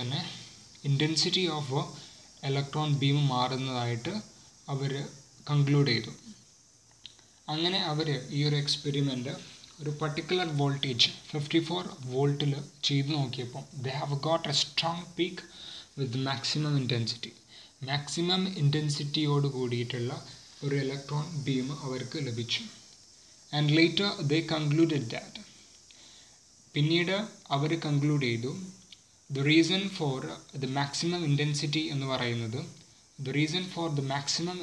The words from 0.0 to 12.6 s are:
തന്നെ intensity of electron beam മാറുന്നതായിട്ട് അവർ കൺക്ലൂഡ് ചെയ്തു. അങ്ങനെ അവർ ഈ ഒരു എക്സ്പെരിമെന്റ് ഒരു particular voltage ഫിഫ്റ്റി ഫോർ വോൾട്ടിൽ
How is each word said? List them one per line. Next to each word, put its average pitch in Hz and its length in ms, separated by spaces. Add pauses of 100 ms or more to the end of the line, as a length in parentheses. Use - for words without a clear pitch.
തന്നെ 131 200 (720)
intensity 160 540 (120)
of 143 100 (760)
electron 143 480 (100)
beam 139 180 (140)
മാറുന്നതായിട്ട് 127 800 (520)
അവർ 139 260 (560)
കൺക്ലൂഡ് 143 420
ചെയ്തു. 113 200 (1400)
അങ്ങനെ 170 320 (120)
അവർ 151 160 (300)
ഈ - 100
ഒരു 147 160
എക്സ്പെരിമെന്റ് 139 680 (500)
ഒരു 147 180
particular 170 500 (100)
voltage 139 480 (220)
ഫിഫ്റ്റി 151 380
ഫോർ 175 160 (280)
വോൾട്ടിൽ 143 400 (360)